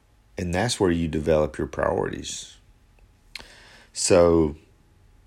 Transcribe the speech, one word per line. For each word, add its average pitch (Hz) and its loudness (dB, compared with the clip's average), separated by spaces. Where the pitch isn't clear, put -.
And 90 -6
that's 104 -4
where 95 2
you 85 -2
develop 76 0
your 73 -6
priorities. - -6
So 85 4